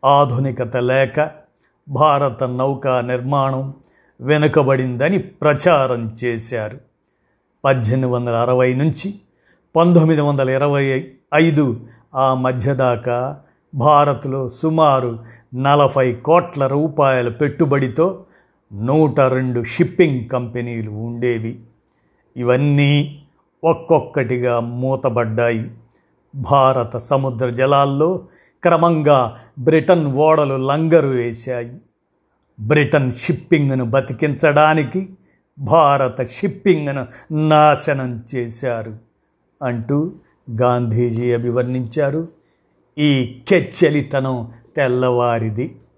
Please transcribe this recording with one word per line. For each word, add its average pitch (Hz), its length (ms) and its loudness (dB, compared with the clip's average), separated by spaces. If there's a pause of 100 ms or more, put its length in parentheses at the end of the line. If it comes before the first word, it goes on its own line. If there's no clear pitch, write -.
ఆధునికత 131 720 2
లేక 131 540 0 (580)
భారత 139 560 0
నౌకా 131 560 -2
నిర్మాణం 135 760 -4 (460)
వెనుకబడిందని 135 1000 0
ప్రచారం 135 960 0 (100)
చేశారు. 113 540 -6 (880)
పద్దెనిమిది 127 480 0
వందల 120 220 -2
అరవై 127 400 2
నుంచి 156 400 -2 (640)
పంతొమ్మిది 165 440 4
వందల 139 300 0
ఇరవై 135 600 0 (220)
ఐదు 147 460 2 (340)
ఆ 131 200 2
మధ్య 127 400 -2
దాకా 127 680 -2 (340)
భారత్లో 139 760 2
సుమారు 135 680 0 (360)
నలభై 135 580 2
కోట్ల 143 540 0
రూపాయల 139 640 0
పెట్టుబడితో 139 960 -2 (480)
నూట 127 480 0
రెండు 127 440 0
షిప్పింగ్ 151 640 0
కంపెనీలు 120 600 -8
ఉండేవి. 117 720 -6 (760)
ఇవన్నీ 143 840 0 (420)
ఒక్కొక్కటిగా 127 960 0
మూతబడ్డాయి. 120 1080 -2 (640)
భారత 131 640 2
సముద్ర 127 540 -2
జలాల్లో 139 720 0 (380)
క్రమంగా 156 720 2 (220)
బ్రిటన్ 156 480 2
ఓడలు 147 480 2
లంగరు 147 540 2
వేశాయి. 120 640 -6 (880)
బ్రిటన్ 135 520 2
షిప్పింగ్ను 139 720 -2
బతికించడానికి 147 1200 0 (500)
భారత 139 720 2
షిప్పింగ్ను 147 800 -2 (280)
నాశనం 151 880 2 (120)
చేశారు 113 640 -6 (640)
అంటూ 135 500 -4 (480)
గాంధీజీ 120 720 0
అభివర్ణించారు. 127 960 -4 (680)
ఈ 139 500 0
కెచ్చలితనం 139 1040 0 (240)
తెల్లవారిది. 123 1000 0 (220)